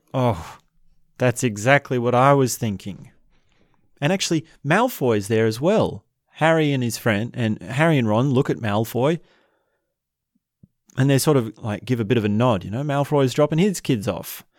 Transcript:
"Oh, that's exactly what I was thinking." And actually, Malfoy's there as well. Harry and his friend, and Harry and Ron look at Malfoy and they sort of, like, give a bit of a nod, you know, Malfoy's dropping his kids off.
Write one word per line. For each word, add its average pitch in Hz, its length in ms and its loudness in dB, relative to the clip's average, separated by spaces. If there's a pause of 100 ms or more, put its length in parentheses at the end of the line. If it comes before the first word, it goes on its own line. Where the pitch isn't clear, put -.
(140)
"Oh, 117 460 -2 (580)
that's 123 260 0
exactly 123 540 0
what 120 160 0
I 131 200 6
was 135 220 0
thinking." 101 560 -8 (880)
And 151 140 0
actually, 175 320 -2 (180)
Malfoy's 139 640 0
there 110 200 2
as 110 120 -4
well. 165 460 0 (320)
Harry 160 340 2
and 131 120 -2
his 117 140 -4
friend, 110 360 -2
and 113 280 -2
Harry 151 360 2
and 120 100 2
Ron 113 220 2
look 127 200 2
at 143 80 -2
Malfoy 113 640 -2 (1800)
and 131 120 2
they 139 80 4
sort 143 200 2
of, 113 200 -4
like, 107 280 -8
give 123 140 -2
a 113 60 -2
bit 120 140 2
of 104 60 -2
a 107 40 0
nod, 107 340 0
you 95 60 -12
know, 117 140 -6
Malfoy's 139 500 0
dropping 147 240 2
his 185 240 0
kids 139 260 -2
off. - 380 -8 (140)